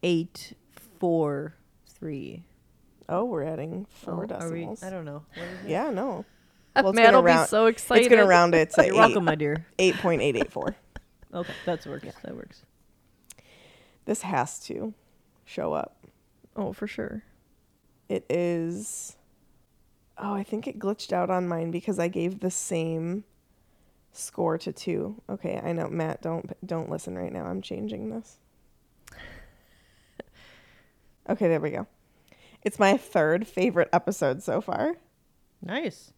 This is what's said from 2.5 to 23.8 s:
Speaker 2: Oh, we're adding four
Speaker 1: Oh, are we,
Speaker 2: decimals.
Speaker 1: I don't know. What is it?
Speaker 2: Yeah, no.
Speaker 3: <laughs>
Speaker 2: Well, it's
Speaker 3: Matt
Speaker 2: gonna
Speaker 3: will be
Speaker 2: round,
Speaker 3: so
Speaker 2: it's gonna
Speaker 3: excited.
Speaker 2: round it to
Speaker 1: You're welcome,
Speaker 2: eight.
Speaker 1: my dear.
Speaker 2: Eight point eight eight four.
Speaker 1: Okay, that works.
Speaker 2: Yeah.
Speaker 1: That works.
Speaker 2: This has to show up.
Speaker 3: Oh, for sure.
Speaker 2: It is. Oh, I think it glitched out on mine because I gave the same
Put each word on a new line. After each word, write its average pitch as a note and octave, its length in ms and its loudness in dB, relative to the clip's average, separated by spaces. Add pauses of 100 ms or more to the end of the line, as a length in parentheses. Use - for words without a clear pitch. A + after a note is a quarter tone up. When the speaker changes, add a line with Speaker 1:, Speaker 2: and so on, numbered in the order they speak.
Speaker 2:
Oh, F3 160 -2
we're G3 200 -4
adding D#3+ 460 -8
four F3 400 -10
Speaker 1:
Oh, - 60 -8
are E3+ 160 -8
we, E3 80 -8
Speaker 2:
decimals. G#3+ 240 -12
Speaker 1:
I F#3 60 -12
don't F#3 160 -10
know. D3 180 -12 (120)
What E3+ 100 -12
is F#3 200 -14
it? G3+ 40 -12
Speaker 2:
Yeah, A3+ 200 -2
no. A3 400 -6
Speaker 3:
<laughs> - 60 -20 (400)
Speaker 2:
Well, G3 140 4
it's G3 60 2
Speaker 3:
Matt A3+ 100 8
Speaker 2:
gonna A3+ 120 10
Speaker 3:
will - 80 4
be - 20 8
Speaker 2:
round, E3 220 6
Speaker 3:
so A3+ 180 4
Speaker 2:
it's A3+ 200 0
gonna A#3 140 6
Speaker 3:
excited. A#3 240 10
Speaker 2:
round F3 300 8
it D#3+ 160 4
to - 160 6
Speaker 1:
You're F#3+ 80 2
welcome, - 260 8
Speaker 2:
eight. F3 60 0
Speaker 1:
my D#3 80 2
dear. D3+ 280 -2 (140)
Speaker 2:
Eight F#3 200 6
point E3+ 260 2
eight C3+ 120 0
eight C#3 160 -2
four. - 240 -4 (560)
Speaker 1:
Okay, F3 220 -10 (140)
that E3+ 180 -4
works. C#3+ 200 -12
Speaker 2:
Yeah. - 60 -14 (120)
Speaker 1:
That - 120 -12
works. - 280 -18 (1400)
Speaker 2:
This - 180 -4
has D3+ 380 -4
to - 340 -10 (500)
show - 280 -6
up. - 340 -8 (480)
Speaker 3:
Oh, G3 180 -6
for G#3 140 -10
sure. - 360 -10 (880)
Speaker 2:
It F#3+ 180 -6
is. F3 880 -4 (1000)
Oh, G3+ 160 -6
I G3 80 -4
think G#3+ 260 -6
it G#3+ 120 -10
glitched G3+ 340 -6
out F3+ 160 -2
on F3+ 180 -2
mine E3+ 220 -4
because F3 300 -4
I E3+ 80 0
gave F#3 320 -4
the F#3 100 -2
same E3 720 -4 (920)